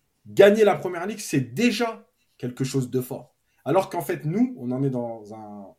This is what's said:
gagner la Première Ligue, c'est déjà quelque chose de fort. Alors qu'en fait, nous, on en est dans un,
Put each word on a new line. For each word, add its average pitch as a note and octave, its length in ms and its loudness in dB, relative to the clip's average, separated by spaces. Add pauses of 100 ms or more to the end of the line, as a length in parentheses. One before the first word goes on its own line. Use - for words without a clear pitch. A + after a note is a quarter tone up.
(280)
gagner G3+ 380 8
la F3+ 100 4
Première F3+ 300 -6
Ligue, G#3 140 -8
c'est B2 340 -4
déjà A3+ 520 -2 (320)
quelque B2 280 -6
chose B2+ 240 -4
de B2+ 100 -2
fort. - 380 -12 (260)
Alors F3 260 0
qu'en F3 120 -6
fait, D3+ 240 -6
nous, A#3+ 320 0
on B2 140 -8
en C3 120 -2
est C#3 60 0
dans A2+ 440 -8
un, G#2 340 -16 (120)